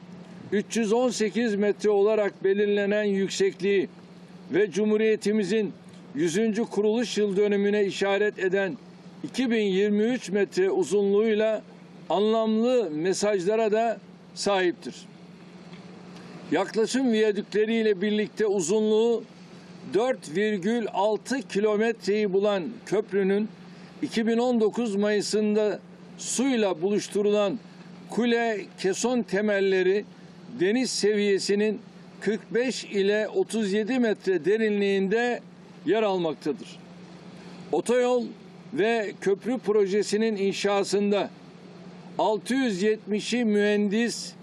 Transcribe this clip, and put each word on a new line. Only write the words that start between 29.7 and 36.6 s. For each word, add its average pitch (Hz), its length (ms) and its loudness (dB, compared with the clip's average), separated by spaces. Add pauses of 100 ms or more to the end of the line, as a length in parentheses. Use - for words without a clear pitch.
deniz 214 320 2
seviyesinin 208 880 2 (420)
kırk 196 320 -4
beş 240 300 0
ile 208 440 0
otuz 190 460 -2
yedi 214 260 0
metre 190 460 0
derinliğinde 208 920 2 (460)
yer 214 180 2
almaktadır. 170 760 -4 (920)